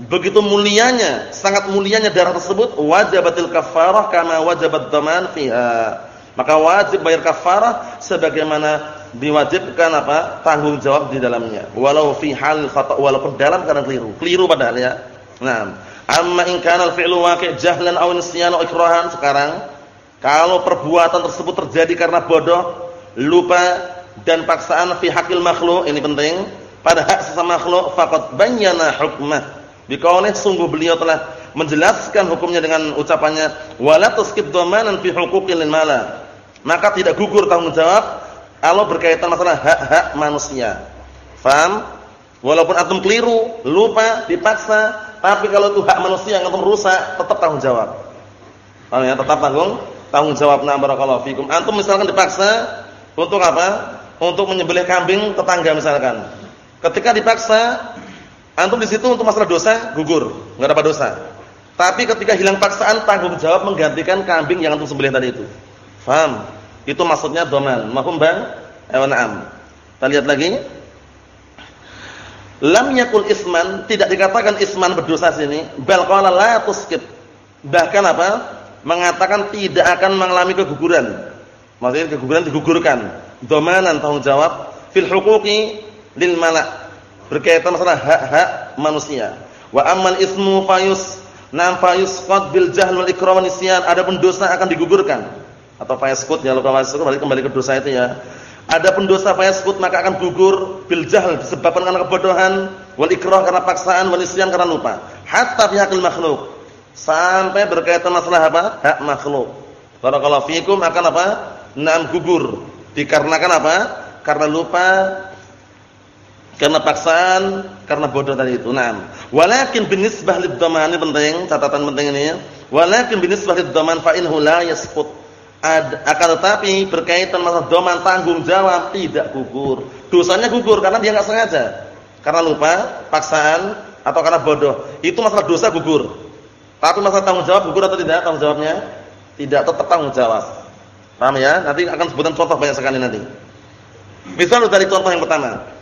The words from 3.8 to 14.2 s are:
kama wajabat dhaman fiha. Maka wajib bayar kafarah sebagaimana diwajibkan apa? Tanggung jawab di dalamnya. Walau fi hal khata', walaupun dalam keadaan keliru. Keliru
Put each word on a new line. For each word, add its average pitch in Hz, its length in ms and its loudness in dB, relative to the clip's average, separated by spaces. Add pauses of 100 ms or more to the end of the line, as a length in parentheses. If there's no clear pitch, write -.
kama 170 400 0
wajabat 160 480 0
dhaman 160 400 0
fiha. 117 720 -2 (260)
Maka 147 240 2
wajib 180 480 4
bayar 160 160 4
kafarah - 800 0
sebagaimana 151 1120 -2
diwajibkan 147 800 0
apa? 147 480 -2
Tanggung 147 400 0
jawab 139 320 0
di 135 80 -4
dalamnya. 117 560 -4
Walau 143 400 2
fi 151 160 -4
hal 147 400 -2
khata', 139 240 -2
walaupun 135 400 0
dalam 160 240 2
keadaan 143 240 -2
keliru. 117 320 -6
Keliru 180 320 2